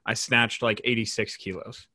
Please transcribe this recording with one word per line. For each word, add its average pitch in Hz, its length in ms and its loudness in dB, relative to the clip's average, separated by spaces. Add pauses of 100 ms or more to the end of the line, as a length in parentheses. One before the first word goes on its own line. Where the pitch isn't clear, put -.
I 113 100 0
snatched, 117 480 2
like, 113 220 2
eighty-six 113 520 0
kilos." - 580 -10